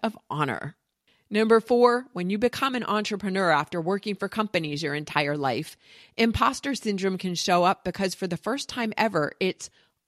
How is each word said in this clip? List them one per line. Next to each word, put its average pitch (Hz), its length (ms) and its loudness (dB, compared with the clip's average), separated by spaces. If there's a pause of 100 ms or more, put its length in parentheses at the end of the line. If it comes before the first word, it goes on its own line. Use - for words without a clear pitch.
of 220 160 -4 (100)
honor. 143 480 -4 (540)
Number 220 300 4
four, 240 540 4
when 180 180 -2
you 208 80 -2
become 247 340 0
an 240 100 -2
entrepreneur 196 680 0
after 156 280 2
working 196 360 -2
for 196 120 -4
companies 165 540 -2
your 147 140 -2
entire 147 420 0
life, 135 400 -2 (400)
imposter 240 560 2
syndrome 190 460 -2
can 180 160 -4
show 175 280 2
up 185 200 2
because 185 320 -4
for 190 100 -6
the 175 100 -4
first 254 320 -6
time 226 300 -4
ever, 160 420 0
it's - 300 -4 (380)